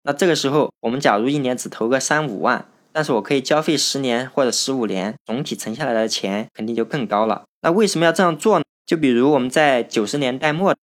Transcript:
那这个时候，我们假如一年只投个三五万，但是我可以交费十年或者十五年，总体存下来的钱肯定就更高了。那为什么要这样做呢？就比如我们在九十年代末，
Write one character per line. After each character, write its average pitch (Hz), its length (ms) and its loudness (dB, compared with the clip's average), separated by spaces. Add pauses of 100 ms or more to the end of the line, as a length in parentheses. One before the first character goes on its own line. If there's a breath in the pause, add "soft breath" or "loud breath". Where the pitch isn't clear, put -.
那 143 80 -2
这 190 140 0
个 160 100 4
时 135 140 -2
候， 143 200 2 (100)
我 117 100 -2
们 131 100 -4
假 131 160 2
如 110 100 0
一 143 120 0
年 127 180 -2
只 104 140 -10
投 113 180 -4
个 131 100 2
三 151 280 0
五 104 160 -6
万， 120 240 -2 (260)
但 156 100 -2
是 147 100 -2
我 110 100 2
可 - 120 -2
以 135 60 2
交 151 220 0
费 156 120 0
十 143 260 -2
年 127 280 -2
或 139 160 0
者 117 80 0
十 - 200 -2
五 123 140 -2
年， 101 280 -4 (100)
总 120 180 -6
体 113 140 -6
存 110 180 -8
下 143 120 -6
来 120 80 -2
的 113 120 0
钱 107 460 -4
肯 110 140 -8
定 117 100 -4
就 113 80 0
更 123 220 -4
高 104 180 2
了。 107 200 -2 (180)
那 160 80 2
为 202 160 4
什 160 120 -2
么 165 60 4
要 165 80 6
这 196 100 2
样 170 140 2
做 202 220 4
呢？ 147 60 0 (200)
就 175 120 0
比 156 120 2
如 123 240 4
我 143 60 4
们 127 120 -2
在 139 320 4
九 113 240 -2
十 143 100 -4
年 131 220 -2
代 151 120 0
末， 185 320 0